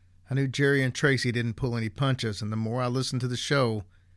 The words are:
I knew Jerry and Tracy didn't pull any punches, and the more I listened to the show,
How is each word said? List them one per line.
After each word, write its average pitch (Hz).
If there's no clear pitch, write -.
I -
knew 135
Jerry 139
and 127
Tracy 131
didn't 117
pull 120
any 113
punches, 127
and 107
the 110
more 113
I 123
listened 127
to 127
the 123
show, 117